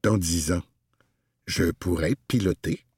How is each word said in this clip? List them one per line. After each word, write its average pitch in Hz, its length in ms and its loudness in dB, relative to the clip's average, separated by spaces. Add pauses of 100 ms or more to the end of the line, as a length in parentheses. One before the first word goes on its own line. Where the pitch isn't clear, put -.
dans 107 140 4
dix 85 340 0
ans, 87 100 0 (840)
je - 260 0
pourrais 85 420 -2 (140)
piloter 92 560 -2 (140)